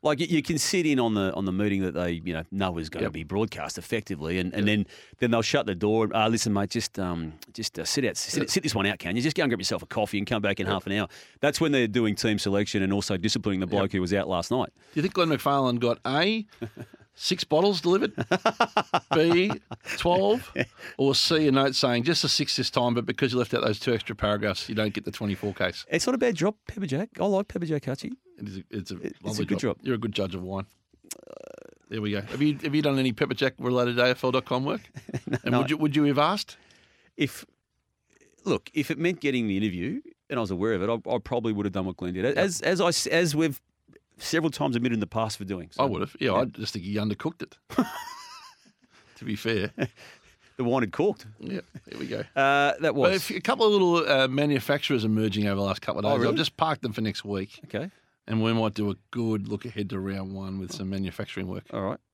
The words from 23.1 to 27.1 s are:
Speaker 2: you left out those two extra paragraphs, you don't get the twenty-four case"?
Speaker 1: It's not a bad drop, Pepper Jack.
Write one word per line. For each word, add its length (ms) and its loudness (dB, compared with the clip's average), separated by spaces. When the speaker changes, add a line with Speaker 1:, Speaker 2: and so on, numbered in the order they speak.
Speaker 2:
you 60 0
left 160 0
out 100 2
those 160 0
two 120 0
extra 220 -2
paragraphs, 540 0
you 80 -4
don't 180 0
get 100 -6
the 60 -6
twenty-four 440 -4
case"? 340 -2
Speaker 1:
It's 180 0
not 80 0
a 40 -2
bad 180 2
drop, 200 0
Pepper 180 -6
Jack. 240 -4